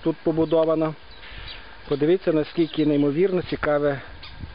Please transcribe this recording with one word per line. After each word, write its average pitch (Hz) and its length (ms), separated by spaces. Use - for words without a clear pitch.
тут 160 140
побудовано. 160 800
Подивіться, 156 460
наскільки 156 520
неймовірно 151 560
цікаве 147 600